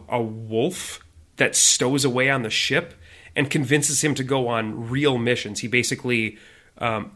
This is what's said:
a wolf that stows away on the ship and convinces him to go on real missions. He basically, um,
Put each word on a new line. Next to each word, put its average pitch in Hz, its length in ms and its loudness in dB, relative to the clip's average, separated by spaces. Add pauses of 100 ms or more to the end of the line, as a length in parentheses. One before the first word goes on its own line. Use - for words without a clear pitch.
a 120 120 0
wolf 110 800 -2 (380)
that - 180 2
stows 139 500 2
away 127 240 2
on 135 140 0
the 110 60 -4
ship - 440 -2 (420)
and 139 140 0
convinces 147 540 2
him 151 120 2
to 131 80 -4
go 131 240 0
on 113 420 -4
real 135 280 2
missions. 117 440 -2
He 120 60 -4
basically, 120 680 0 (400)
um, 110 380 -2